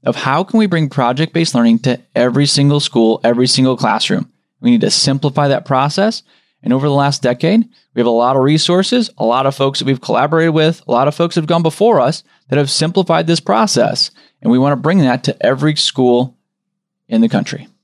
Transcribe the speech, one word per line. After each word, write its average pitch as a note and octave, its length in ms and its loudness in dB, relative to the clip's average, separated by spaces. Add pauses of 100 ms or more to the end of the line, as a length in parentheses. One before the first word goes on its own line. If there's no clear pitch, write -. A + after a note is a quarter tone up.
of B2 100 -2
how D3 300 -2
can A3+ 140 -2
we A3 80 2
bring E3 220 -2
project-based C#3 640 -2
learning A#2 280 2
to B2 200 -2 (140)
every B2+ 320 2
single C#3+ 320 2
school, A2+ 460 0
every A#2+ 240 2
single C3 280 2
classroom. G#2 540 -2 (300)
We A#2+ 100 0
need A#2 120 4
to G#2+ 80 0
simplify C#3 580 -2
that C#3 160 -2
process. D3+ 580 -2 (400)
And A#2 100 -2
over C3+ 140 0
the C#3+ 80 0
last C#3+ 280 0
decade, D#3+ 460 0 (240)
we B2 80 -4
have A#2 60 2
a A#2+ 40 2
lot A#2+ 260 2
of C3 60 2
resources, F3+ 760 0
a A2+ 60 -4
lot B2 220 0
of C3+ 100 -2
folks C3+ 240 -2
that - 40 -8
we've C3 160 -2
collaborated D3+ 540 0
with, D#3+ 320 0
a - 60 -2
lot B2+ 160 2
of D3 60 -4
folks E3+ 200 -4
have D#3 140 -2
gone E3+ 140 0
before F#3+ 360 0
us C3 240 0 (260)
that C3+ 80 -2
have C#3+ 140 0
simplified E3 560 -2
this E3 140 0
process. G3 720 -2 (280)
And A2+ 120 0
we B2 60 4
want C#3 140 2
to B2+ 80 -4
bring E3 180 2
that C3 260 0
to - 200 -4
every C#3 300 0
school B2+ 600 0 (720)
in A2+ 120 0
the A2+ 80 2
country. - 380 -6 (180)